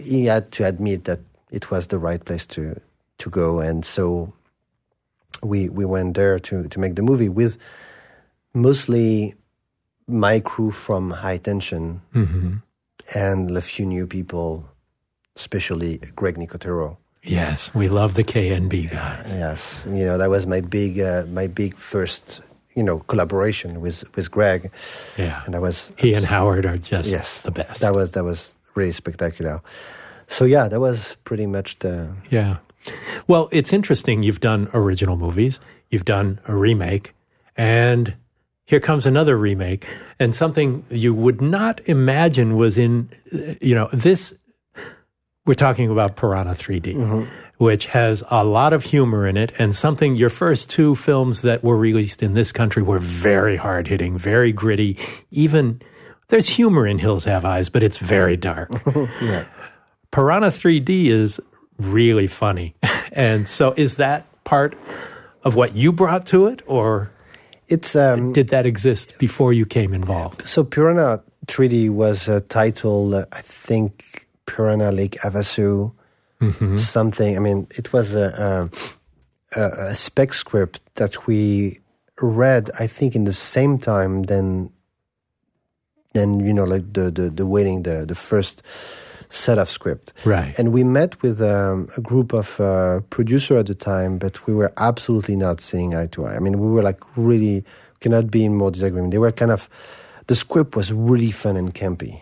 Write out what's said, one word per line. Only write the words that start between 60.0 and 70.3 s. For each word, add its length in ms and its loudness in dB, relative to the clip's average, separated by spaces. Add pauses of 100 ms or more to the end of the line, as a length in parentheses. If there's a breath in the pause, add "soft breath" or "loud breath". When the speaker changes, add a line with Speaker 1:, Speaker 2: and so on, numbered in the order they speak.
Speaker 2:
Piranha 400 4
three 260 4
D 320 2
is 300 2 (380)
really 500 4
funny. 540 -4
<laughs> 320 -4
And 340 0
so 280 2
is 200 0
that 280 -2 (200)
part 300 2 (680 loud breath)
of 140 0
what 180 4
you 180 4
brought 340 2
to 200 6
it, 200 -4
or 440 0 (580 loud breath)
Speaker 1:
It's, 280 0
um, 360 4
Speaker 2:
did 160 4
that 180 2
exist 520 0
before 340 2
you 140 4
came 300 0
involved? 500 -6